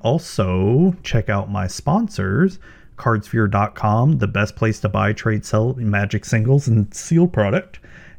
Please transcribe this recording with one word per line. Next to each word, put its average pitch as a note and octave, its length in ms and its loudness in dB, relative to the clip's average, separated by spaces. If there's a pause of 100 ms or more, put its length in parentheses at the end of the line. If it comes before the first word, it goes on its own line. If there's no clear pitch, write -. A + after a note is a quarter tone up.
also A#2 1000 2
check - 260 -2
out G2+ 220 -2
my F#2+ 160 -2
sponsors, D#3+ 920 0 (400)
cardsphere A2 520 0
dot G#2 260 0
com, A#2+ 420 2
the G#2+ 100 0
best G2+ 280 -2
place A2 240 -2
to G#2 100 -2
buy, G#2 240 0
trade, G#2+ 320 -2
sell A#2 300 0
Magic G#2 500 -2
singles B2+ 420 2
and G#2+ 240 2
sealed E3+ 400 2
product. - 480 -2 (400)